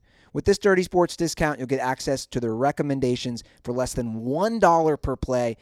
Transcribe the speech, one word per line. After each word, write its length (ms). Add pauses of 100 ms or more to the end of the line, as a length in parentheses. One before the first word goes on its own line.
(320)
With 140
this 120
Dirty 260
Sports 340
discount, 420
you'll 80
get 140
access 460
to 120
their 160
recommendations 880 (200)
for 100
less 200
than 300
one 360
dollar 360
per 220
play. 440